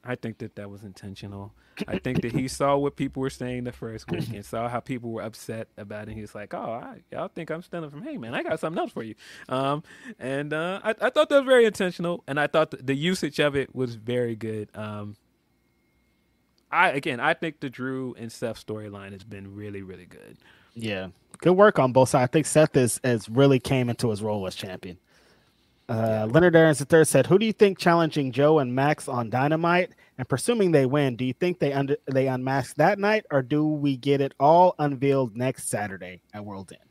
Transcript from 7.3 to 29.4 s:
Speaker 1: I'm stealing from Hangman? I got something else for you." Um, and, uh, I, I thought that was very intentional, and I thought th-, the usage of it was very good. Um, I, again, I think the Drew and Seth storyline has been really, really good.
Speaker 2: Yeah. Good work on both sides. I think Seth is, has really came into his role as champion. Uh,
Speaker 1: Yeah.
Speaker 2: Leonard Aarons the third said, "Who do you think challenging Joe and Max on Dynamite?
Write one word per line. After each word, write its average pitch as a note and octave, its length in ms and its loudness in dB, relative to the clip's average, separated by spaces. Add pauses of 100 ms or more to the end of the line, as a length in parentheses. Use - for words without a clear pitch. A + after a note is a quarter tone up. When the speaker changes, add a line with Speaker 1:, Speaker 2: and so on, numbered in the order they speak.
Speaker 1:
I'm E3 100 -8
stealing E3 280 -12
from D3 140 -16
Hangman? E3+ 300 -10
I D#3 100 -4
got D#3+ 160 -4
something E3 200 -6
else E4+ 120 -6
for - 120 -10
you." A2 120 -14 (320)
Um, C#3 360 -2 (360)
and, C#3+ 340 -6
uh, F3 300 -6
I, A3 60 -2 (120)
I A#3 80 2
thought D4+ 200 2
that C#4+ 80 4
was C4+ 80 4
very B3+ 200 6
intentional, F3 640 -2
and C#3 120 -2
I D3 80 2
thought D#3 240 2
th-, - 140 -12
the C3+ 100 0
usage E3 440 -2
of D3 160 2
it C3 180 -4
was B2 220 -4
very A#2 400 -4
good. A2 400 -8
Um, G#2 400 -10 (1600)
I, F3 180 4
again, C#3 300 -4
I D3+ 140 0
think E3 280 -6
the C#3 80 -6
Drew C3 480 -8
and A2+ 140 -12
Seth - 340 -10
storyline G2+ 480 -12
has F#2+ 100 -18
been G2 320 -16
really, G2+ 260 -12
really F#2 240 -18
good. G#1+ 320 -20 (360)
Speaker 2:
Yeah. G2+ 360 -8 (300)
Good F3 140 4
work G3+ 260 6
on C3 140 4
both C3 160 6
sides. C3 200 4
I - 20 -8
think D#3+ 140 2
Seth D#3 300 4
is, B2+ 280 2
has A#2 260 0
really C3+ 300 6
came B2+ 300 0
into A#2 200 -2
his G#2 120 -4
role G#2 260 -4
as - 80 -10
champion. F#2 420 -12 (920)
Uh, A2+ 60 -2
Speaker 1:
Yeah. A2 300 0
Speaker 2:
Leonard E3 300 6
Aarons D#3+ 240 6
the C#3 60 -6
third D#3+ 220 6
said, C3 200 4
"Who F3+ 120 6
do A3+ 60 2
you A3 80 0
think G3 260 4
challenging D#3 540 2
Joe D3 260 4
and B2 160 -2
Max C#3+ 320 0
on A#2+ 220 -4
Dynamite? D#3+ 640 0 (240)